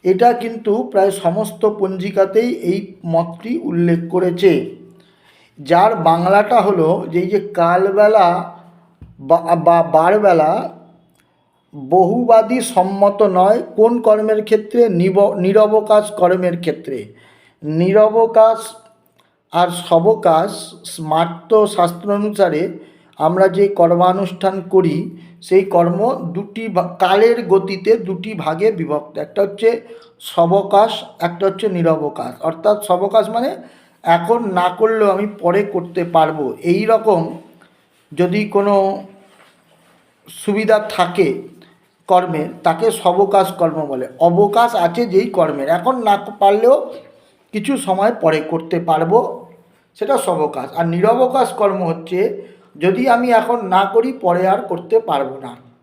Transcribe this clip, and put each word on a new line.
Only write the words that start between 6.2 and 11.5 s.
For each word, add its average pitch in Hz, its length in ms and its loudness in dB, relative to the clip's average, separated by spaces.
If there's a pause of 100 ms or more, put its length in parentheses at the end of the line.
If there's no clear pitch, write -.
হলো 180 280 2 (240)
যে 170 80 0
এই 185 100 -4
যে 202 100 0 (140)
কালবেলা 190 760 4 (880)
বা, 147 200 2 (280)
বা 170 120 6 (180)
বারবেলা 175 560 4 (1200)